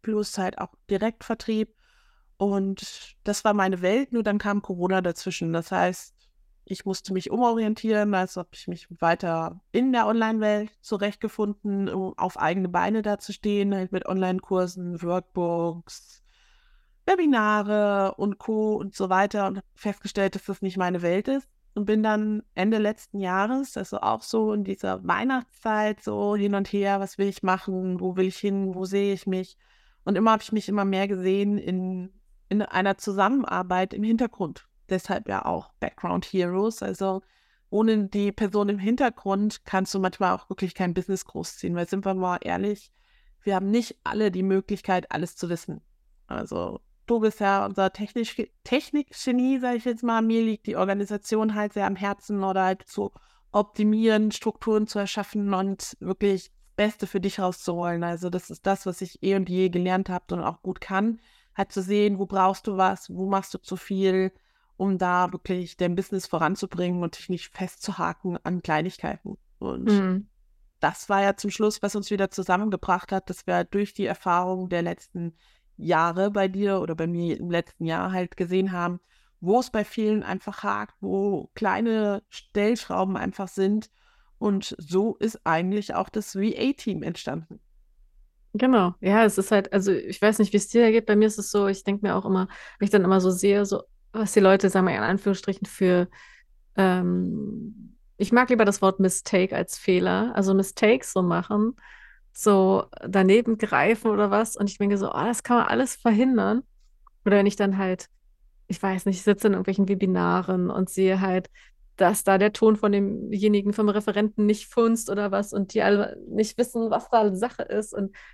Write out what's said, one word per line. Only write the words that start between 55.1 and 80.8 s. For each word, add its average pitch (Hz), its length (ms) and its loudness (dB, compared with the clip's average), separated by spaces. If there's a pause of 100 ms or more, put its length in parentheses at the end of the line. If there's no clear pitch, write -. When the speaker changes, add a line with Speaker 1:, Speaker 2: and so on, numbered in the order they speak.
Speaker 1:
und 190 460 -4
wirklich 190 460 0
das - 60 -20 (240)
Beste 208 320 0
für 196 120 -4
dich 190 200 -2
rauszuholen. 175 640 -4
Also 170 260 -6
das 175 220 -6
ist - 160 -10
das, 196 180 0
was 180 160 -6
ich - 220 -10
eh 190 120 2
und 190 140 0
je 185 200 2
gelernt 185 400 0
hab 180 220 -6
und 175 100 -4
auch - 200 -6
gut 185 180 -8
kann, 208 400 -2 (360)
halt 196 160 -4
zu 196 100 -2
sehen, 202 380 2
wo 196 80 -2
brauchst 190 400 0
du 196 100 -2
was, 190 320 0
wo 185 180 -6
machst 196 260 -2
du 185 40 -6
zu - 200 -10
viel, 185 540 0 (440)
um 190 240 0
da 180 320 2
wirklich 180 460 -6
dein 175 180 0
Business 190 320 -4
voranzubringen 175 720 -2
und 170 160 -6
dich - 120 -12
nicht 180 260 -6
festzuhaken - 880 -6
an 175 180 -4
Kleinigkeiten. 160 760 -6 (200)
Und - 340 -2
Speaker 2:
Mhm. 196 360 2 (540)
Speaker 1:
das - 280 -4
war 196 140 2
ja 196 120 2
zum - 140 -6
Schluss, 214 320 -2
was 202 140 -4
uns 208 160 -6
wieder 196 180 0
zusammengebracht 190 840 -2
hat, 190 200 -4
dass - 160 -14
wir 175 160 0
durch 202 320 -4
die 202 100 -2
Erfahrung 185 640 -2
der 175 140 0
letzten 170 500 -8 (440)
Jahre 170 540 2
bei 202 160 2
dir 196 340 0
oder 165 140 -4
bei 165 120 -2
mir 170 320 -2
im 175 120 -6
letzten 170 340 -4
Jahr 175 260 -2
halt 180 240 -4
gesehen 185 360 0
haben, 175 280 -4 (400)
wo 196 200 2
es 247 100 -2
bei 208 160 -2
vielen 214 380 0
einfach 190 400 -8
hakt, 208 360 -6